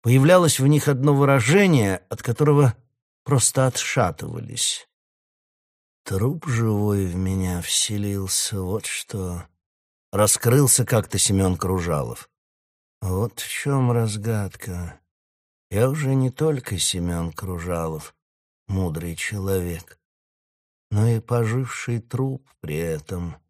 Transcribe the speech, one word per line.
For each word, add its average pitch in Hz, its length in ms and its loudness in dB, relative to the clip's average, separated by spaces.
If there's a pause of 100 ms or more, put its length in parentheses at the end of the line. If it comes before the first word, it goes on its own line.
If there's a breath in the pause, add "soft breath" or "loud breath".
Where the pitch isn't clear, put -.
Появлялось 143 560 6
в 135 80 4
них 147 200 4
одно 143 280 2
выражение, 139 920 4
от - 120 -10
которого 143 540 2 (480)
просто 131 420 2
отшатывались. - 1200 -4 (1200)
«Труп 123 420 -2
живой 104 580 0
в 87 100 -4
меня 92 460 -2
вселился, 101 1000 -4
вот 95 260 -4
что», 90 580 -8 (680)
раскрылся 120 760 4
как-то 104 340 0
Семен 95 360 2
Кружалов. 85 720 -4 (720)
«Вот 98 400 -4
в - 80 -10
чем 135 440 0
разгадка. 104 1080 -4 (680)
Я 110 200 2
уже 139 260 0
не 131 160 2
только 143 480 -2
Семен 85 520 -2
Кружалов, 82 840 -6 (520)
мудрый 85 480 -4
человек, 95 840 -4 (920)
но 107 180 2
и 117 120 2
поживший 120 800 -2
труп 131 500 -6 (100)
при 73 180 -8
этом. 82 580 -6 (140)